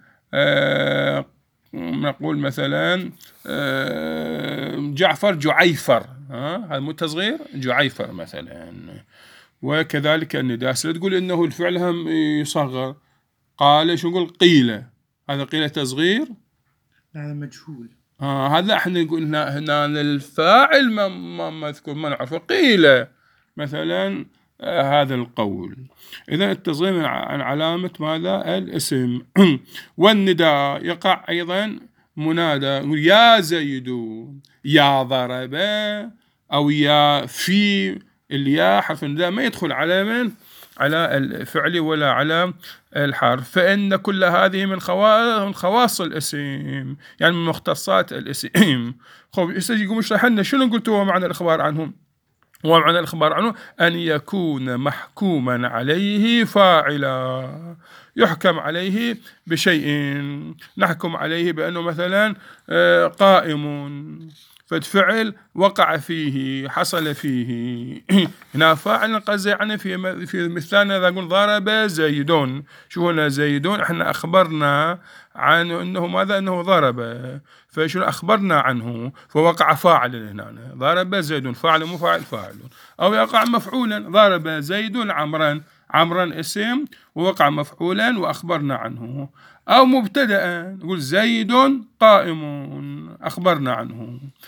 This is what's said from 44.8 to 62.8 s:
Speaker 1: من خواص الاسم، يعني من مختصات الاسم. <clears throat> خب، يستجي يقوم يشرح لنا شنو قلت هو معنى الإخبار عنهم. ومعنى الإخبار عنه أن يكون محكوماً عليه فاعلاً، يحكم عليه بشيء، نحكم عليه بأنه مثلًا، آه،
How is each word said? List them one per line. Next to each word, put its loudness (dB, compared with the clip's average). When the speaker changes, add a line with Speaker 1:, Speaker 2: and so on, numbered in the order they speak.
Speaker 1:
من -6
خواص 0
الاسم، -6
يعني 4
من -2
مختصات -2
الاسم. 0
<clears throat> -20
خب، -2
يستجي -2
يقوم -2
يشرح 2
لنا 4
شنو 2
قلت -2
هو 2
معنى 0
الإخبار 0
عنهم. -2
ومعنى 4
الإخبار 0
عنه 0
أن 4
يكون -2
محكوماً -2
عليه 0
فاعلاً، 2
يحكم 0
عليه -4
بشيء، 0
نحكم -2
عليه -4
بأنه -4
مثلًا، -2
آه، 4